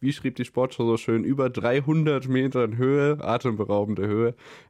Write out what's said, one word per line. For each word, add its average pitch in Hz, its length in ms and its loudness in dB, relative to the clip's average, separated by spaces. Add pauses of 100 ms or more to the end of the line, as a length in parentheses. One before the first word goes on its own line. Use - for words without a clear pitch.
wie 131 100 0
schrieb 131 240 -6
die - 80 -6
Sportschau 127 420 -2
so 113 120 4
schön, 113 260 0
über 131 260 0
dreihundert 135 800 0
Metern 127 480 0
Höhe, 143 460 2
atemberaubende 104 840 0
Höhe, 113 300 0 (340)